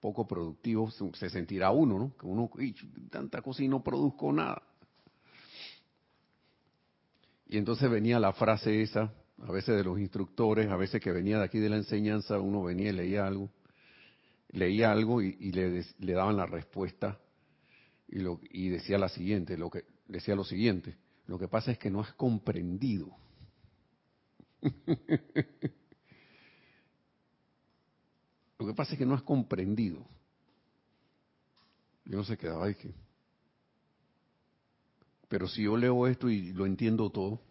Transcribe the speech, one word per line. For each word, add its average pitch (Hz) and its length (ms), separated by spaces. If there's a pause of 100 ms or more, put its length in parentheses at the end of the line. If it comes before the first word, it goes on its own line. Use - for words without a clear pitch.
poco 104 260
productivo, 107 640
se, 98 220
se 92 160
sentirá 92 420
uno, 127 260
¿no? 127 200
Que - 80
uno, 107 240 (100)
"Ey, 123 160 (340)
tanta - 320
cosa 135 220
y 135 60
no 131 120
produzco 139 520
nada". 156 280 (2750)
Y 107 100
entonces 117 320
venía 117 300
la 101 140
frase 110 480
esa, 110 320 (260)
a - 120
veces 95 240
de 101 80
los 92 160
instructores, 107 680
a 95 80
veces 98 240
que 98 100
venía 95 260
de 101 80
aquí 110 140
de 107 100
la 107 80
enseñanza, 104 640
uno 98 240
venía 90 260
y 101 40
leía 95 340
algo, 98 220 (1000)
leía 101 420
algo 110 300
y, 95 180
y 98 120
le 90 180
des-, 87 300
le 92 140
daban 98 240
la 92 80
respuesta 92 720 (880)
y - 120
lo, 90 200 (100)
y 92 200
decía 90 280
la 95 120
siguiente, 90 480
lo 85 120
que, - 160 (220)
decía 95 280
lo 98 80
siguiente, 92 540 (300)
"Lo 90 100
que 90 100
pasa 110 240
es 113 60
que 104 140
no 98 100
has 107 120
comprendido". 101 1000 (1500)
<laughs> - 1120 (2750)
Lo 107 80
que 107 60
pasa 139 200
es 139 40
que 135 80
no 131 80
has 135 100
comprendido. 104 840 (2000)
Yo - 120
no 104 60
se 107 140
quedaba 82 300
ahí 101 80
que, - 180 (2250)
"Pero 92 220
si - 140
yo 107 120
leo 123 320
esto 127 220
y 95 240
lo 92 120
entiendo 110 440
todo". 104 400